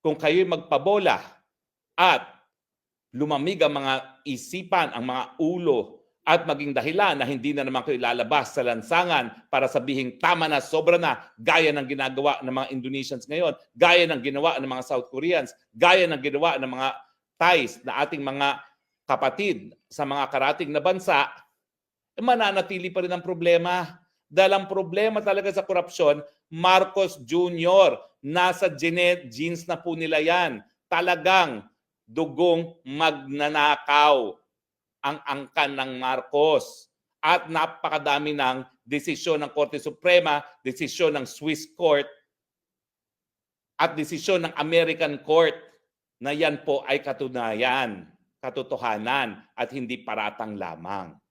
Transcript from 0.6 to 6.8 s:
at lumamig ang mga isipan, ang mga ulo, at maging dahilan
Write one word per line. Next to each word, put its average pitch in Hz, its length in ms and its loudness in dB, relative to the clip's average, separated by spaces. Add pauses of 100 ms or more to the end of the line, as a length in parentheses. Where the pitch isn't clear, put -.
at 175 320 4 (880)
lumamig 151 480 -2
ang 147 140 2
mga 135 500 -6
isipan, 170 680 -4
ang 120 160 -8
mga 127 160 -4 (140)
ulo, 160 600 -2 (300)
at 170 160 4
maging 143 320 -4
dahilan 160 400 0